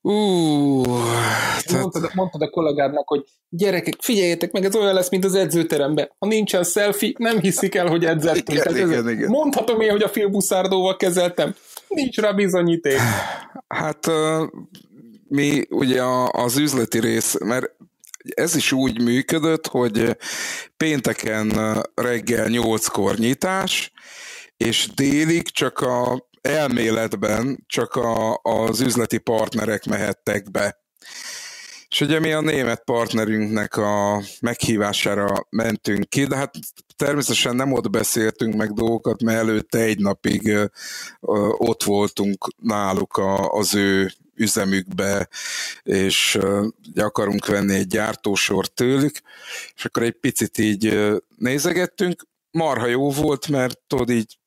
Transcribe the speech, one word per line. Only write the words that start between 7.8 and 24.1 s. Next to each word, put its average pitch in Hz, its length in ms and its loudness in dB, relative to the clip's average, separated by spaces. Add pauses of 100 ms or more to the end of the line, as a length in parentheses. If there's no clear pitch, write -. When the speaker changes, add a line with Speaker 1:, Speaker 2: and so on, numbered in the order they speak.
Speaker 2:
hogy 170 160 2
edzettünk.” 160 440 2
Speaker 1:
Igen, 151 140 2
Speaker 2:
Tehát 135 200 2
ez 180 60 4
Speaker 1:
igen, 123 220 2
igen. 113 200 0
Speaker 2:
mondhatom 254 500 2
én, 220 100 4
hogy 208 120 2
a 208 60 2
Phil 202 200 0
Buszárdóval 190 680 2
kezeltem. 185 580 2 (340)
Nincs 277 300 -2
rá 214 140 2
bizonyíték. 175 680 2 (680)
Speaker 1:
Hát, 156 380 -4
ö, 160 380 2 (840)
mi 143 420 2
ugye 127 320 2
a, 127 260 2
az 120 280 0
üzleti 131 440 0
rész, 113 380 0
mert 120 360 -2 (600)
ez 165 200 0
is 143 180 2
úgy 131 280 0
működött, 151 680 2
hogy 113 500 0 (600)
pénteken, 113 840 0
ö, 107 220 0 (140)
reggel 113 540 0
nyolckor 110 680 0
nyitás, 185 720 0 (640)